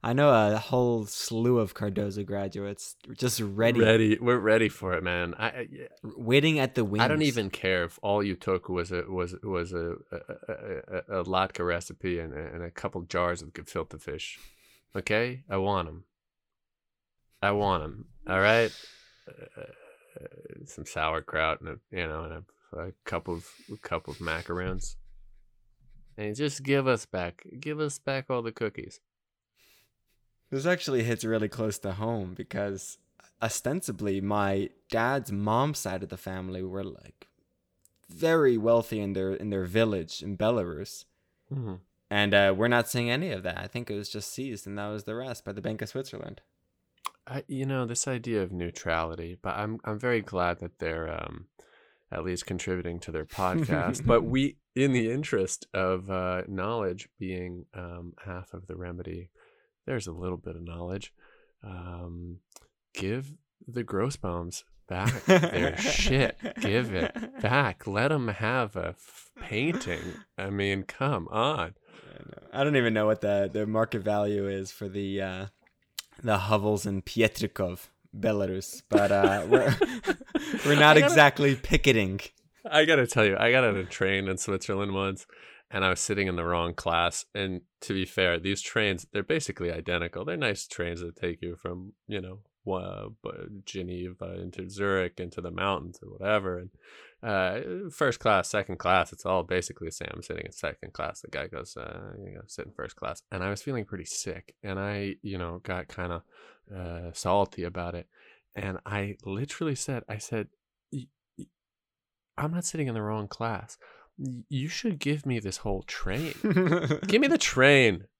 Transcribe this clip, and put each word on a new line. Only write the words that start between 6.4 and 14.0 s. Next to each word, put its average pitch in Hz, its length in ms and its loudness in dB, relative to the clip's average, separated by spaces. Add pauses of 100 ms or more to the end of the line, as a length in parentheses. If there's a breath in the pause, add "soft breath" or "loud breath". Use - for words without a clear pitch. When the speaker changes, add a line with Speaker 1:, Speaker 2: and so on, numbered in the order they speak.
Speaker 1:
at 131 160 0
the 120 100 4
wings. 104 180 2
Speaker 2:
I 127 60 6
don't 156 140 4
even 117 260 2
care 92 340 2
if - 180 -6
all 101 220 2
you 98 120 0
took 92 340 -2
was 90 240 -2
a, 90 160 -2
was, 90 340 -4
was 92 300 -4
a, 85 220 -4 (160)
a, - 60 -8
a, - 1000 -8
a, 92 40 0
a - 40 -2
latke 92 400 0
recipe 87 540 -2
and 80 140 -8
a, 76 200 -8
and 85 100 -10
a 85 80 -10
couple - 300 -6
jars 87 400 0
of 76 100 -14
gefilte 76 500 -8